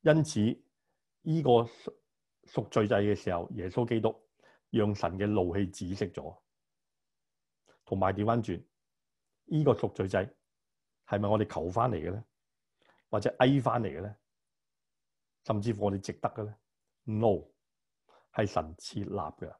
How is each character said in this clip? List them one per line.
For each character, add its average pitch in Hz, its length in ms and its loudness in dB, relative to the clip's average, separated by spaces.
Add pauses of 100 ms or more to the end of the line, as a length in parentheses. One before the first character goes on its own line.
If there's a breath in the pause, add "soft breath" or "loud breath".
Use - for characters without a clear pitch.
因 156 220 6
此， - 160 -2
呢 - 1000 -4
個 139 80 2
贖， 117 440 2 (500)
贖 - 240 -6
罪 107 200 2
祭 117 60 2
嘅 101 200 2
時 98 180 -4
候， 87 220 -4
耶 95 140 -6
穌 120 200 -2
基 117 120 0
督 110 140 0 (560 soft breath)
讓 107 240 2
神 92 240 -4
嘅 101 80 0
怒 92 300 0
氣 98 100 0
止 92 280 -8
息 101 120 -4
咗。 85 300 -12 (1500 soft breath)
同 - 140 -4
埋 95 160 2
調 104 100 -2
返 117 180 2
轉， 95 200 -6 (840)
呢 156 200 0
個 139 80 6
贖 107 200 0
罪 95 160 -4
祭 98 100 0 (880)
係 101 140 -2
咪 104 80 0
我 107 100 2
哋 104 80 2
求 - 220 -4
返 113 220 0
嚟 98 60 -2
嘅 80 140 -4
呢？ 107 140 -8 (880 soft breath)
或 107 100 0
者 120 180 -2
捱 135 220 6
返 117 220 0
嚟 107 60 -2
嘅 73 120 -8
呢？ 104 160 -10 (1300)
甚 107 160 0
至 113 140 -2
乎 101 120 -2
我 101 60 2
哋 98 80 -4
值 98 140 -8
得 - 160 -6
嘅 107 140 -8
呢？ 107 120 -12 (480)
No， 107 400 2 (880 soft breath)
係 107 140 0
神 80 300 -4
設 - 280 -10
立 - 60 -10
嘅。 82 500 -8